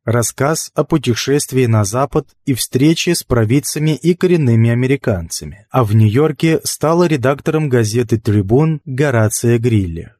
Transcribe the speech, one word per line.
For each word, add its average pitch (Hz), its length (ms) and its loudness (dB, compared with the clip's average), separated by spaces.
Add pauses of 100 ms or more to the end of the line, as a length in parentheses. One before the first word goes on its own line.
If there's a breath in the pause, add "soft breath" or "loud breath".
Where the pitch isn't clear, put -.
рассказ 123 680 -2
о 156 100 -2
путешествии 131 840 -2
на 110 180 2
Запад 131 440 -4 (180)
и 139 80 0
встрече 160 640 0
с - 80 -8
провидцами 139 720 0
и 170 180 0
коренными 127 560 2
американцами, 117 1000 -4
а 127 120 0
в 110 140 0
Нью-Йорке 143 680 2
стала 170 460 0
редактором 147 600 -2
газеты 117 520 0
"Трибун" 117 640 2
Горация 120 720 0
Грилли. 98 600 -2